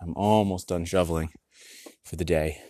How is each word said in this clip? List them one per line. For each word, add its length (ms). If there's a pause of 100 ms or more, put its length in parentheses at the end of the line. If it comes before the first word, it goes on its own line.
I'm 160
almost 500
done 200
shoveling 440 (720)
for 140
the 80
day. 460